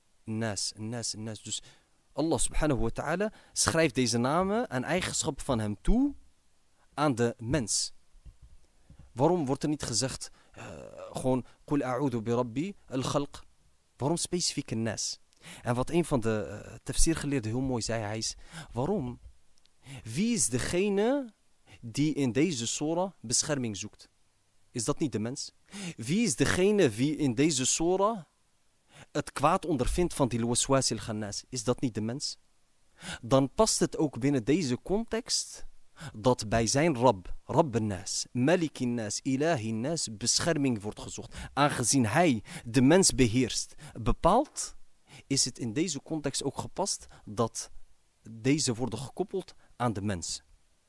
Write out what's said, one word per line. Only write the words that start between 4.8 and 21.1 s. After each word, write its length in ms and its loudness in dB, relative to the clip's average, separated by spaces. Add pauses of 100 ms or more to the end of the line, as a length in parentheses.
eigenschappen 600 -2
van 140 0
hem 220 -2
toe 340 4 (800)
aan 200 2
de 240 2
mens. 540 -2 (1200)
Waarom 340 2
wordt 160 -2
er 60 0
niet 140 -2
gezegd, 480 -4 (220)
eh, 260 -16 (340)
gewoon, 320 0 (200)
"Qul 180 0
a'udhu 400 0
bi 100 -2
rabbi 420 -2 (120)
al-khalq"? 580 -4 (520)
Waarom 200 0
specifiek 540 -4
een 120 -2
nas? 360 -4 (440)
En 120 0
wat 160 -2
een 140 4
van 160 0
de, 220 0
eh, 400 -12
tafsirgeleerden 680 2
heel 100 -2
mooi 220 -2
zei, 200 -2
hij 160 -6
is, 180 -6 (360)
"Waarom? 480 -2 (840)
Wie 320 -2
is 140 2
degene 840 0 (460)